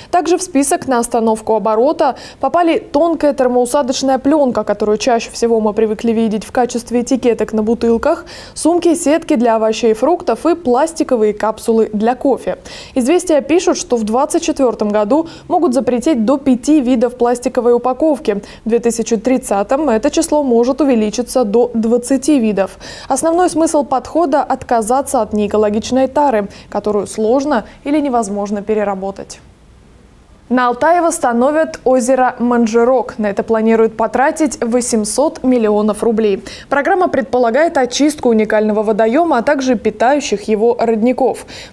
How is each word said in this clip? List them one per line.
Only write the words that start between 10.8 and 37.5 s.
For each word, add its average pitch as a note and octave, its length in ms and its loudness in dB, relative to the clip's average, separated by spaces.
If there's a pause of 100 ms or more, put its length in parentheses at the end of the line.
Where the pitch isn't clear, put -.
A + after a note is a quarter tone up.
капсулы A3 580 0
для A3+ 240 0
кофе. B3 420 -2 (380)
«Известия» D4 460 2
пишут, F4 360 0
что - 200 -2
в A3+ 60 -2
двадцать B3+ 380 0
четвёртом A3+ 480 0
году G#3+ 380 0 (220)
могут D#4+ 240 2
запретить B3+ 500 0
до C4 140 2
пяти C#4 420 2
видов B3 380 0
пластиковой A#3+ 560 0
упаковки. B3+ 680 0 (220)
В A3+ 60 -6
две A#3 100 2
тысячи A#3 380 0
тридцатом B3+ 720 0
это A3 200 2
число D4+ 320 0
может B3 380 2
увеличиться A#3+ 640 0
до A#3 300 2
двадцати B3 640 0
видов. G3 400 -2 (300)
Основной E4 400 2
смысл D#4 340 0
подхода — C#4 640 0
отказаться B3+ 720 0
от G#3+ 120 -4
неэкологичной G#3+ 720 0
тары, C4 400 0 (220)
которую G3+ 360 -2
сложно A#3+ 600 0 (180)
или D4 160 0
невозможно G#3 640 -2
переработать. G3 800 -6 (1120)
На B3 180 2
Алтае D#4 340 2
восстановят D4+ 800 0
озеро B3+ 560 2
Манжирок. A#3 800 2
На G#3 80 -2
это G3+ 160 -2
планируют A3+ 520 2
потратить C4+ 640 0
восемьсот A#3+ 840 -2
миллионов G#3+ 580 2
рублей. G#3+ 420 0 (260)
Программа F4 380 2
предполагает C4 720 0